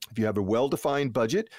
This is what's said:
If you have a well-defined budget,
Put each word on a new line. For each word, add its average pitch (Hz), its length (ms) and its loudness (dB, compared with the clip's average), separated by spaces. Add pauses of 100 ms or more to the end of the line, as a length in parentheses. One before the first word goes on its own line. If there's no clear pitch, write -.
If 110 80 -20
you 110 80 2
have 107 120 0
a 104 40 2
well-defined 139 720 0
budget, 131 480 0